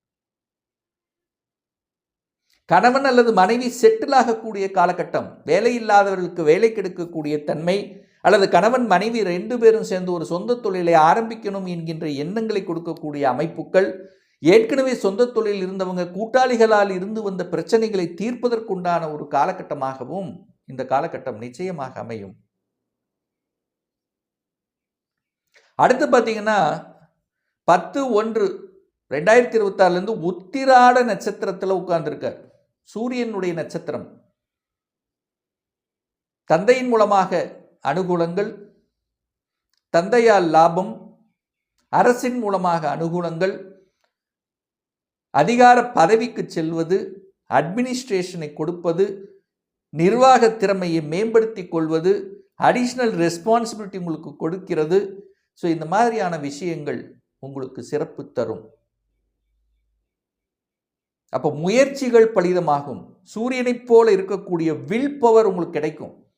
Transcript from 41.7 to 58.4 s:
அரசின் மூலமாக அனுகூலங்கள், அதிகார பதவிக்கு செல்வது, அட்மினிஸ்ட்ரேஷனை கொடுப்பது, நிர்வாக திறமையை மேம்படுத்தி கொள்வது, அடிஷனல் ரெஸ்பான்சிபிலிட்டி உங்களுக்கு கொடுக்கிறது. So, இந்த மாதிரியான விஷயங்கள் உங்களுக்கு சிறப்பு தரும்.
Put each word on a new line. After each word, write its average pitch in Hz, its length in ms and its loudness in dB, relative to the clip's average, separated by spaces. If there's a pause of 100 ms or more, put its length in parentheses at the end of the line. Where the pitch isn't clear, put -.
அரசின் 240 500 0
மூலமாக 180 580 -2
அனுகூலங்கள், 170 800 -6 (1600)
அதிகார 240 600 4
பதவிக்கு 220 600 0
செல்வது, 165 480 -2 (520)
அட்மினிஸ்ட்ரேஷனை 180 1000 -4
கொடுப்பது, 170 540 -2 (800)
நிர்வாக 233 640 4
திறமையை 185 520 -2
மேம்படுத்தி 220 640 -2
கொள்வது, 165 440 0 (500)
அடிஷனல் 240 520 0
ரெஸ்பான்சிபிலிட்டி 208 840 -2
உங்களுக்கு 156 380 -10
கொடுக்கிறது. 175 600 -2 (540)
So, 175 180 -6
இந்த 156 160 -4
மாதிரியான 202 520 -4
விஷயங்கள் 143 840 -10 (180)
உங்களுக்கு 135 440 -14
சிறப்பு - 500 -10
தரும். 110 380 -8 (2500)